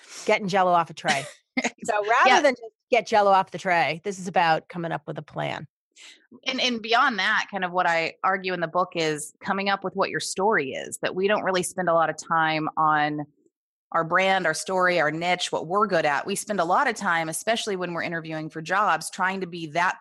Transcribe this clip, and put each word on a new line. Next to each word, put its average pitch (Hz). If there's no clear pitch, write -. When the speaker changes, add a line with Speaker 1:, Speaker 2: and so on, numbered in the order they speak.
Speaker 1:
getting 214
Jell-O 185
off 170
a 165
tray. 147
Speaker 2:
<laughs> -
Speaker 1:
So 208
rather 262
Speaker 2:
Yeah. 285
Speaker 1:
than 277
just 226
get 226
Jell-O 208
off 190
the 180
tray, 165
this 202
is 180
about 165
coming 170
up 156
with 156
a 151
plan. 147
Speaker 2:
And, 262
and 240
beyond 233
that, 202
kind 190
of 175
what 180
I 165
argue 185
in 175
the 165
book 180
is 156
coming 196
up 196
with 185
what 190
your 160
story 185
is, 80
that -
we 190
don't 208
really 180
spend 180
a 165
lot 165
of 156
time 160
on 151
our 165
brand, 185
our 160
story, 180
our 147
niche, 175
what 156
we're 202
good 165
at. 143
We 202
spend 202
a -
lot 226
of 226
time, 170
especially 214
when 175
we're 165
interviewing 160
for 160
jobs, 170
trying 190
to 185
be 165
that 170